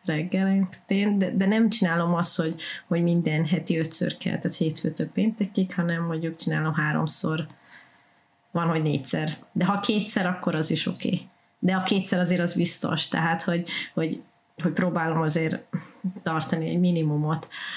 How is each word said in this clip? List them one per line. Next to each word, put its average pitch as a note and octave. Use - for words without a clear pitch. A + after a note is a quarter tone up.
reggelentén, F#3+
de, F#3
de F#3+
nem A3
csinálom E3+
azt, E3+
hogy, D#3+
hogy E3+
minden E3
heti E3
ötször -
kell, -
tehát -
hétfőtől D#3
péntekig, G3
hanem E3+
mondjuk E3
csinálom D#3
háromszor, D#3
van, E3+
hogy D#3+
négyszer. D#3
De F3
ha G3
kétszer, G3+
akkor F3+
az D#3
is D#3
oké. -
De F#3
a F#3
kétszer F#3+
azért F3+
az F3
biztos, -
tehát, E3
hogy, E3+
hogy, D#3+
hogy D#3+
próbálom E3
azért D#3+
tartani D#3+
egy E3+
minimumot. D#3